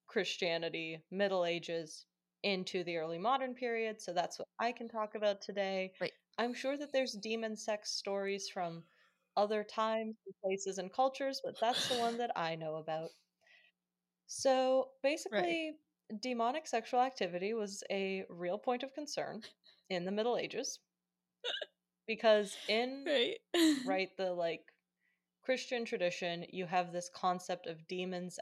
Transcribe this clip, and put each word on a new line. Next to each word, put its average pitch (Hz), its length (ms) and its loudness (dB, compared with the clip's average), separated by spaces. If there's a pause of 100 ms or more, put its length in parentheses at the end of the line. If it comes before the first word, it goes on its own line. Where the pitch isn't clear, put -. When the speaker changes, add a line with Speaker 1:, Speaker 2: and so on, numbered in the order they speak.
Speaker 1:
Christianity, 165 1040 0
Middle 190 340 2
Ages, 165 600 -2 (380)
into 190 400 0
the 170 140 -2
early 165 200 -2
modern 254 380 0
period, 226 460 -2
so - 120 -8
that's 170 240 0
what - 100 -8 (120)
I 233 140 2
can 233 160 -8
talk 214 260 -4
about 208 260 2
today. 190 600 -2
Speaker 2:
Right. 175 100 -2 (260)
Speaker 1:
I'm 240 160 2
sure 269 240 -2
that 285 140 -6
there's 262 220 2
demon 220 420 -2
sex 214 360 -4
stories 196 580 -2
from 165 340 -4 (540)
other 208 260 4
times 220 520 0 (100)
and 190 180 -14
places 190 340 0
and 185 140 -4
cultures, 269 520 2
but - 180 -6
that's 240 260 2
the 247 120 0
one 233 180 2
that 240 200 -2
I 165 180 0
know 156 200 -4
about. 160 340 -4 (1160)
So, 262 640 4 (420)
Speaker 2:
Right. 370 120 4
Speaker 1:
basically, 320 340 0 (420)
demonic 254 480 0
sexual 240 340 2
activity 202 520 0
was 208 360 -4
a 190 400 0
real 175 280 -2
point 247 260 0
of 269 100 -10
concern 220 480 -4 (480)
in 180 160 0
the 190 60 -2
Middle 220 260 2
Ages. 220 420 -4 (640)
Speaker 2:
<laughs> - 260 -4 (360)
Speaker 1:
Because 214 520 4 (100)
in, 254 400 0
Speaker 2:
Right. 277 300 2 (160)
<laughs> 302 340 6
Speaker 1:
right, 190 300 2
the, 185 160 0
like, 170 320 -2 (760)
Christian 254 440 0
tradition, 175 640 0
you 185 160 -4
have 175 260 2
this 175 160 -4
concept 180 580 -2
of 165 220 -8
demons 185 540 -4